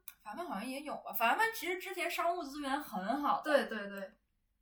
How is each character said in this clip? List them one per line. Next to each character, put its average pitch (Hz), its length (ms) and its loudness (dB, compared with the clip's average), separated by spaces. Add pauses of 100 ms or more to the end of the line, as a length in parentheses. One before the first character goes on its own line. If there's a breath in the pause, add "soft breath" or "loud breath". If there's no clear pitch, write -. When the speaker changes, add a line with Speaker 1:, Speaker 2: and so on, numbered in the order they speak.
(220)
Speaker 1:
凡 214 140 -10
凡 254 100 -4
好 233 80 -4
像 202 100 -2
也 262 180 -6
有 285 160 -6
吧， - 140 -8
凡 226 240 6
凡 440 160 6
其 381 140 -6
实 370 120 0
之 370 160 -8
前 349 160 -2
商 349 260 2
务 349 60 -2
资 285 180 -6
源 277 200 0
很 214 400 -2
好 277 220 2
的。 277 240 4
Speaker 2:
对， 220 120 -4
对， 202 100 -6
对。 196 240 -10 (500)